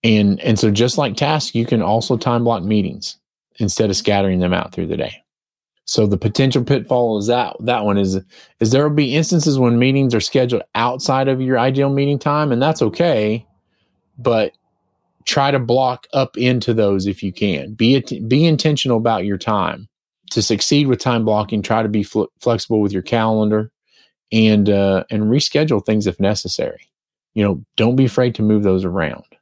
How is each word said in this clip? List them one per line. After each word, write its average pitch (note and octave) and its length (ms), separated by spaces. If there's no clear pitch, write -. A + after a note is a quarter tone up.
And, G#2 380
and G#2+ 180
so A2 120
just A#2 260
like C#3 180
tasks, D3+ 400
you A#2 100
can A#2 160
also A2 360
time A#2+ 260
block A#2 200
meetings G#2 540
instead G#2+ 300
of F#2+ 60
scattering G2 440
them F2+ 140
out - 200
through E2+ 140
the E2+ 100
day. - 260
So G#2+ 220
the G2 100
potential B2+ 460
pitfall A#2+ 540
is G2+ 100
that, A#2+ 340
that A2+ 220
one G2+ 140
is, F#2+ 220
is A2 120
there C#3 160
will D3 80
be C#3+ 200
instances D#3 440
when A#2+ 180
meetings C3 380
are G#2 60
scheduled B2 400
outside C3 540
of C3 140
your B2+ 180
ideal C3+ 300
meeting C#3 280
time, D3 340
and A#2+ 100
that's D#3 200
okay, A#2 640
but A#2 360
try C#3 260
to C#3 80
block B2+ 540
up C3 240
into B2 360
those G2+ 340
if G2 140
you F#2+ 120
can. F#2 400
Be A#2 240
at-, A2+ 320
be D3 160
intentional D3 520
about A2 280
your G2+ 120
time. G2+ 520
To - 120
succeed C#3+ 460
with B2 120
time A#2 260
blocking, G#2 360
try A2+ 220
to G#2+ 60
be G#2 140
fl-, G#2 220
flexible A2+ 400
with G2+ 140
your F#2+ 80
calendar A2 680
and, G#2+ 380
uh, G2 400
and G#2+ 140
reschedule C3+ 600
things G#2+ 220
if F2+ 140
necessary. - 680
You G#2+ 100
know, F#2+ 220
don't A#2+ 220
be C3+ 80
afraid B2 300
to A2+ 80
move G#2+ 200
those F#2+ 220
around. E2+ 400